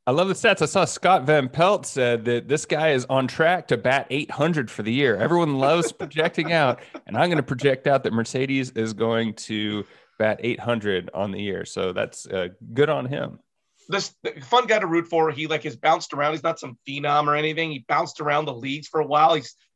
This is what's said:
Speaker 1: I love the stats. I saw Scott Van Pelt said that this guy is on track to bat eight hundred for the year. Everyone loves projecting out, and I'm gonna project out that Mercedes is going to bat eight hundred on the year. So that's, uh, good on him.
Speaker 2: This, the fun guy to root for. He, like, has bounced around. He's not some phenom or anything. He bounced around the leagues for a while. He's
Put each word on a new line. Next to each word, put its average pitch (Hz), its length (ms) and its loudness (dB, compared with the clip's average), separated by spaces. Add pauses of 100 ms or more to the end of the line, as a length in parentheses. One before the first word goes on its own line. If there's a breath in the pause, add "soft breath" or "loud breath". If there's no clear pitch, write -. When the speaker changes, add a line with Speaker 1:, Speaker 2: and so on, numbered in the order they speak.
Speaker 1:
I 127 60 2
love 175 160 2
the 190 80 -2
stats. 202 260 2
I - 40 2
saw 180 200 2
Scott 175 380 2
Van 139 260 4
Pelt 175 380 2
said 120 380 0
that 120 220 0
this 151 200 -2
guy 156 240 2
is 127 180 0
on 131 180 2
track 165 420 0
to 123 80 4
bat 127 340 2
eight 139 180 -4
hundred 147 400 0
for - 140 -10
the 110 100 -2
year. 127 220 4
Everyone 156 420 2
loves 156 340 2
projecting 160 640 -2
out, 139 260 2 (280 loud breath)
and 98 100 -6
I'm 170 120 2
gonna 156 120 2
project 131 460 0
out 135 160 4
that - 100 0
Mercedes 131 580 -2
is 113 220 -4
going 113 420 0
to 104 480 -4 (360 soft breath)
bat 107 240 0
eight 120 160 -2
hundred 104 560 -2
on 98 160 -2
the 98 100 -8
year. 90 240 -6
So 92 280 -4
that's, - 340 -6
uh, 92 220 -4 (240)
good 147 160 2
on 139 160 -2
him. 127 340 -8 (480)
Speaker 2:
This, 190 340 -4
the - 200 -8
fun 233 260 2
guy 214 120 4
to 190 80 -2
root 165 200 0
for. 160 240 2
He, 151 160 -6
like, 151 160 -2
has 135 120 -8
bounced 160 380 0
around. 147 200 0
He's 156 100 -8
not 165 160 -4
some 131 180 -14 (100)
phenom 147 400 0
or 147 80 2
anything. 156 360 -2
He 135 160 -10
bounced 160 340 -2
around 147 240 0
the 135 80 -6
leagues 135 340 -8
for 160 120 -2
a 147 80 0
while. 156 260 4
He's 147 220 -4 (200)